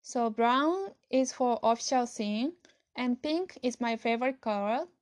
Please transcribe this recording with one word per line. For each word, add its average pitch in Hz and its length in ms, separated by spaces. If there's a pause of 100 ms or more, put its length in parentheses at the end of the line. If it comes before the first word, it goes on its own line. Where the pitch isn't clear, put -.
So 233 280
brown 277 640 (160)
is 262 240
for 247 280
official 240 460
scene, 226 460 (420)
and 247 260
pink 330 400
is 247 200
my 233 160
favorite 247 420
color. 214 480 (140)